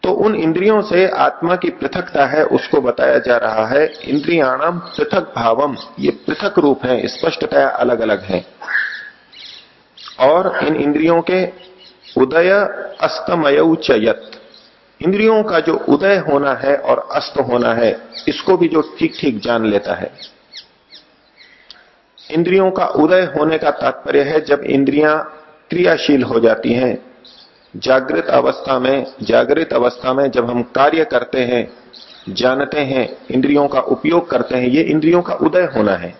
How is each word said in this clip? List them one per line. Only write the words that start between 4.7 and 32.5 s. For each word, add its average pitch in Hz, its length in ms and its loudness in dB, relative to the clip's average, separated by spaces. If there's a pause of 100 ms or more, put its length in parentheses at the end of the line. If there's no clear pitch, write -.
पृथक - 560 -4
भावम, 120 420 0 (220)
ये 143 120 0
पृथक - 480 -4
रूप 143 260 2
है, 127 220 0
स्पष्टतया 139 640 0
अलग-अलग 113 520 0
हैं। 95 240 -4 (1700)
और 160 480 2
इन 156 80 0
इंद्रियों 151 460 2
के 185 240 0 (720)
उदय 156 340 4 (500)
अस्तमयौ 160 760 2
च - 160 -2
यत्, 113 440 0 (680)
इंद्रियों 214 400 2
का 185 160 0
जो 156 160 0 (140)
उदय 190 280 4
होना 143 360 0
है 139 240 0
और - 340 -2
अस्त - 280 -4
होना 120 340 0
है, 113 280 0 (260)
इसको - 300 0
भी 170 100 2
जो 156 140 0 (180)
ठीक-ठीक 143 400 -2
जान 117 260 -2
लेता 101 280 0
है। - 460 -12 (1900)
इंद्रियों 185 400 2
का 190 140 -2
उदय 180 360 4
होने 156 360 0
का 156 140 0
तात्पर्य 139 520 0
है 156 180 0
जब 151 200 0
इंद्रियां 143 560 2 (520)
क्रियाशील 165 540 2
हो 120 160 0
जाती 113 340 2
हैं, 123 360 -2 (680)
जागृत 135 500 0
अवस्था 131 540 0
में, 131 420 -2
जागृत 123 520 0
अवस्था 127 400 0
में 139 180 0
जब 120 180 0
हम 120 140 -2
कार्य 151 420 2
करते 127 340 -2
हैं, 120 340 -2 (560)
जानते 131 500 -2